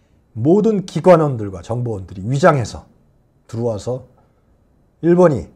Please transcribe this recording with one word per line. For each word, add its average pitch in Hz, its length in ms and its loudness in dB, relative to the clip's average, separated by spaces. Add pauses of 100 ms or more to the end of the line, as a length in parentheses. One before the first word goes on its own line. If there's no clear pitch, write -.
(340)
모든 190 520 2
기관원들과 139 760 2
정보원들이 104 680 -8
위장해서 139 560 0 (600)
들어와서 117 600 -6 (960)
일본이 170 540 2